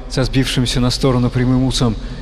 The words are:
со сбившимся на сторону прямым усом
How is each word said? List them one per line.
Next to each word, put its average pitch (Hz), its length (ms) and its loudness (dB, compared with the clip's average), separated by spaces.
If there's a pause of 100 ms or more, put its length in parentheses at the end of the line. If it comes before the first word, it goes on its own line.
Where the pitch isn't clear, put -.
со 135 140 0
сбившимся 123 560 0
на 123 120 2
сторону 123 380 2
прямым 127 340 2
усом 123 320 0 (260)